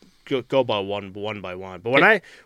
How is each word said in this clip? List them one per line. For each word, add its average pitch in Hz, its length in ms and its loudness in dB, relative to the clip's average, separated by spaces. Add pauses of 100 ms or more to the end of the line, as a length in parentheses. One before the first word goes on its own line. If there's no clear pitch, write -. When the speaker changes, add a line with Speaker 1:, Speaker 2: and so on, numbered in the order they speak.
(260)
Speaker 1:
go, 127 180 -2
go 135 200 2
by 113 160 0
one, 98 340 -6
one 104 280 -6
by 90 140 -10
one. 92 240 -12
But 110 120 -6
when 143 120 6
Speaker 2:
It 190 40 8
Speaker 1:
I, 208 140 4 (240)